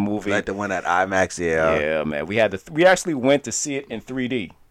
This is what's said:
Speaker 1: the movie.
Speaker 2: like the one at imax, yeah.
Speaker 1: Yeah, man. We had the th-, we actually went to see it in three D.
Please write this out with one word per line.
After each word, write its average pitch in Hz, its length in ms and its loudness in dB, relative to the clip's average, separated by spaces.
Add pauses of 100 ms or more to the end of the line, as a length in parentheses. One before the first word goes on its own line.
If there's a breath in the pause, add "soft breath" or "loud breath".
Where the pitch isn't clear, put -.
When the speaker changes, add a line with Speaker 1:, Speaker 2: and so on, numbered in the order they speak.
Speaker 1:
the 104 60 -2
movie. 104 200 -4
Speaker 2:
like 104 140 0
the 101 80 -4
one 98 180 -4
at 87 120 -2
imax, 92 560 0
yeah. 80 400 2
Speaker 1:
Yeah, 78 240 0
man. 76 240 -4
We 98 80 -4
had 107 160 4
the 95 80 -6
th-, - 120 -20
we 156 140 4
actually 180 300 2
went 135 300 2
to 117 60 -8
see 143 260 -4
it - 120 -8
in 110 120 -8
three 131 260 -4
D. 117 240 -4 (200)